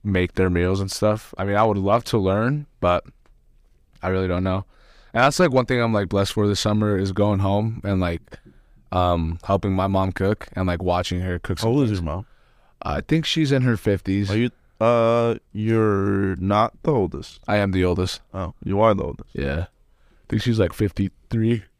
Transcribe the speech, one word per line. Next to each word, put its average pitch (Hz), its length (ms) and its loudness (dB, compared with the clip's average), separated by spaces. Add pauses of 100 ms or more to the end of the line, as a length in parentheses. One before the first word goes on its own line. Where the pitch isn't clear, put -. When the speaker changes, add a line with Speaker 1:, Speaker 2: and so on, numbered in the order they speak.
Speaker 1:
make 92 300 0
their 95 160 2
meals 90 300 2
and 95 80 -4
stuff. 107 480 -2
I 95 80 -6
mean, 101 120 0
I 107 80 4
would 107 140 2
love 104 260 2
to 117 140 0
learn, 113 480 0 (120)
but 90 260 0 (960)
I 92 60 -4
really 92 200 -2
don't 90 160 -2
know. 95 200 -2 (480)
And 120 120 2
that's, 147 160 2
like, 175 100 4
one 127 160 2
thing 127 140 0
I'm, 113 120 0
like, 101 160 0
blessed 98 260 0
for 104 120 2
this 101 140 0
summer 107 360 0
is 98 140 0
going 101 300 0
home 104 420 0
and, 98 180 -2
like, 85 380 -6 (540)
um, 85 500 0
helping 98 300 0
my 95 160 0
mom 95 240 0
cook 98 400 -2
and, 92 160 -4
like, 87 120 -2
watching 90 420 -2
her 90 180 -4
cook - 180 -6
Speaker 2:
How 113 120 -2
old 131 200 2
is 101 80 -2
Speaker 1:
some 85 80 -4
Speaker 2:
your 76 100 -6
mom? 98 100 -10 (560)
Speaker 1:
I - 180 -6
think 160 260 0
she's 156 240 0
in 135 120 2
her 120 140 2
fifties. 98 540 -2
Speaker 2:
Are 104 80 0
you, 120 120 0 (300)
uh, 117 560 2 (160)
you're 101 840 0
not 101 480 0
the 160 80 2
oldest? 92 560 -2
Speaker 1:
I 104 80 2
am 98 160 2
the 92 120 2
oldest. 90 360 0 (120)
Speaker 2:
Oh, 92 300 -8
you 98 180 -2
are 110 140 6
the 85 80 -4
oldest. - 300 -10
Speaker 1:
Yeah. 71 340 -4
I - 640 -20
think - 140 -2
she's, 110 180 0
like, 87 120 2
fifty-three. 110 920 -2 (160)